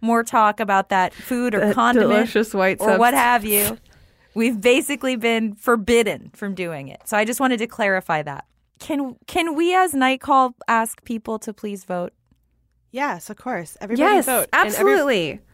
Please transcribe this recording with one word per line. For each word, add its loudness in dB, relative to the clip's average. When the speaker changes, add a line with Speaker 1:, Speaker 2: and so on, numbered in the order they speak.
Speaker 1:
more 2
talk 2
about 0
that 0
food -4
or 0
Speaker 2:
That 2
Speaker 1:
condiment 4
Speaker 2:
delicious 2
white 0
Speaker 1:
or 2
what 4
Speaker 2:
substance. 4
Speaker 1:
have 2
you, -2
we've 0
basically 2
been -2
forbidden 0
from -8
doing -8
it. -18
So -2
I 2
just -4
wanted 0
to -4
clarify -2
that. -12
Can, -6
can -4
we 0
as 2
Night 0
Call 2
ask -2
people -8
to -12
please -12
vote? -8
Speaker 3:
Yes, -6
of -14
course. -8
Everybody -2
Speaker 2:
Yes, 2
Speaker 3:
vote. 0
And 2
every- 2
Speaker 2:
absolutely. 0